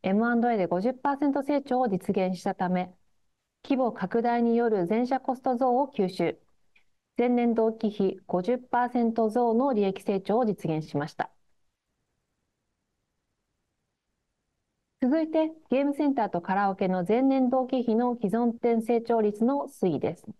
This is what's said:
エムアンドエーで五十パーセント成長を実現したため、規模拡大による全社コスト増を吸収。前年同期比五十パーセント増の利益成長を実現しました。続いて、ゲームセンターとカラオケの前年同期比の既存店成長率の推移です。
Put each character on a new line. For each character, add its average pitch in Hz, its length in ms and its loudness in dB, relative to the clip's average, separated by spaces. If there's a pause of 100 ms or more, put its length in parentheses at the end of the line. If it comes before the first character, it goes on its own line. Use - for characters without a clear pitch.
エ 190 100 0
ム 220 140 2
ア 240 60 0
ン 233 60 2
ド 240 100 2
エ 233 60 2
ー - 20 0
で 180 100 0
五 170 120 0
十 233 140 -2
パ 277 200 -2
ー 277 60 -6
セ 294 80 0
ン 277 60 2
ト 277 100 -2
成 285 180 0
長 254 200 0
を 254 80 2
実 190 260 -2
現 185 240 0
し - 40 -18
た 196 120 -2
た 180 140 -2
め、 180 240 -2 (680)
規 277 120 0
模 247 160 0
拡 226 300 -4
大 240 220 0
に 233 120 2
よ 233 140 2
る 190 180 0
全 226 200 0
社 262 120 -2
コ 262 160 -4
ス 262 60 -20
ト 254 160 0
増 254 240 2
を 285 60 0
吸 220 200 -2
収。 175 320 -4 (800)
前 247 120 2
年 240 240 2
同 226 200 2
期 220 160 -2
比 196 380 -2
五 180 140 -2
十 240 180 -2
パ 247 260 -2
ー 240 80 -8
セ 240 100 0
ン 226 100 0
ト 226 160 0
増 233 240 2
の 262 200 2
利 208 100 2
益 196 200 -2
成 196 180 -2
長 208 180 0
を 254 60 2
実 190 260 -4
現 156 160 -4
し - 100 -6
ま 147 100 -2
し - 80 -18
た。 - 160 -8 (3750)
続 269 200 2
い 320 80 -2
て、 320 220 0 (180)
ゲ 262 120 2
ー 285 40 0
ム 285 80 0
セ 294 140 0
ン 277 80 2
タ 247 80 0
ー 202 60 -2
と 175 120 -4
カ 190 140 -4
ラ 196 160 2
オ 190 40 -4
ケ 190 120 -2
の 185 200 0
前 233 160 2
年 269 260 2
同 254 180 0
期 254 160 -2
比 226 120 0
の 240 200 0
既 226 140 -2
存 233 240 0
店 233 280 0
成 233 200 0
長 233 200 0
率 208 220 0
の 277 240 0
推 180 300 -2
移 - 20 -4
で - 160 -4
す。 - 100 -20 (140)